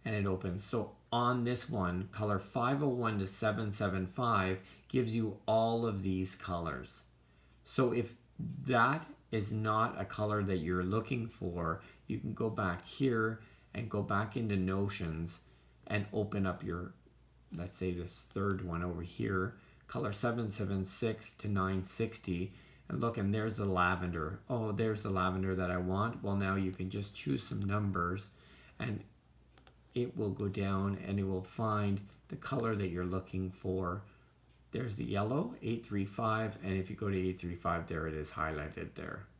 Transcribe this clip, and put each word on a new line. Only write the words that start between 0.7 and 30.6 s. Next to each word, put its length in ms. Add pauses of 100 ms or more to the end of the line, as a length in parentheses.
on 320
this 260
one, 440
color 260
five 420
oh 80
one 300
to 80
seven 460
seven 340
five 540 (260)
gives 300
you 220 (100)
all 360
of 200
these 320
colors. 680 (640)
So 260
if 240 (480)
that 420 (280)
is 200
not 480
a 40
color 400
that 140
you're 260
looking 420
for, 560 (240)
you 140
can 140
go 140
back 380
here 540 (340)
and 160
go 120
back 340
into 200
Notions 840 (480)
and 240
open 340
up 160
your, 320 (580)
let's 240
say 160
this 280 (100)
third 340
one 200
over 180
here, 540 (320)
color 240
seven 360
seven 360
six 540
to 100
nine 340
sixty, 680 (360)
and 120
look, 180
and 160
there's 220
the 80
lavender. 760 (100)
Oh, 220
there's 320
the 80
lavender 460
that 160
I 60
want. 440
Well, 140
now 180
you 160
can 180
just 280
choose 260
some 160
numbers 720 (480)
and 240 (920)
it 240
will 140
go 160
down 520 (100)